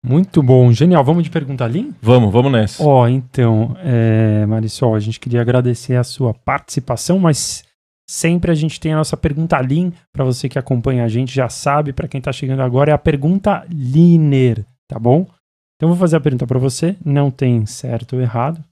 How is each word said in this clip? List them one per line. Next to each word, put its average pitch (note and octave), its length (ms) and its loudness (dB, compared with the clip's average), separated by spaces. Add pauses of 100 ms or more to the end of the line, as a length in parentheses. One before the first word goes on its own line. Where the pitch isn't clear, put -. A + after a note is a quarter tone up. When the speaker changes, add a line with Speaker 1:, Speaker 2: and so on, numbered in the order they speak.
Speaker 1:
Muito D#3 380 0
bom, B2+ 300 6
genial. D#3 320 4
Vamos E3 200 2
de - 60 -8
pergunta, C3 360 -6
Lin? G3 340 -6
Speaker 2:
Vamos, A2+ 320 4
vamos B2+ 180 2
nessa. A2 320 0
Speaker 1:
Ó, C3 240 4
então, B2 760 0
é, A2+ 680 2
Marisol, A2 480 -2
a A2 60 0
gente G#2+ 200 -8
queria A#2+ 200 -2
agradecer B2 560 -2
a B2 80 0
sua B2 280 -4
participação, - 880 -4
mas - 460 -2 (440)
sempre F3 420 -2
a E3 40 2
gente D3+ 260 -4
tem D#3+ 120 -4
a D#3 40 0
nossa D#3 200 -2
pergunta, D#3+ 440 -2
Lin, D#3+ 320 -2 (200)
pra C#3 120 -4
você B2+ 240 -2
que C3 100 -4
acompanha B2+ 460 -2
a A#2 40 -2
gente, A#2+ 260 -4
já B2+ 140 0
sabe, C#3+ 440 -2
pra - 160 -6
quem C3+ 120 -8
tá C3 120 -8
chegando C3 300 -4
agora, C3 280 2
é D3+ 40 4
a C#3+ 40 0
pergunta E3+ 680 0
Liner, C#3 960 2 (240)
tá - 100 -12
bom? B2 240 2 (540)
Então, D#3 120 0
eu F3 60 2
vou - 20 -2
fazer E3+ 200 2
a D#3 40 2
pergunta C3 260 -2
pra C3 120 -2
você, C#3 460 -2
não C#3+ 260 0
tem B2 360 0
certo A#2 500 -10
ou B2+ 60 -2
errado B2+ 500 -4